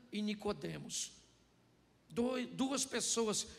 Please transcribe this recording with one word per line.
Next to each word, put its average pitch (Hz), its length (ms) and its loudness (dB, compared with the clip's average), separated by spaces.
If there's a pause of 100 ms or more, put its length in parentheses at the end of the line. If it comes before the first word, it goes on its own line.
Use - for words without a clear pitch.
(120)
e 208 100 0
Nicodemos. 208 920 -2 (960)
Doi-, 247 360 0
duas 262 380 0
pessoas 226 640 2 (120)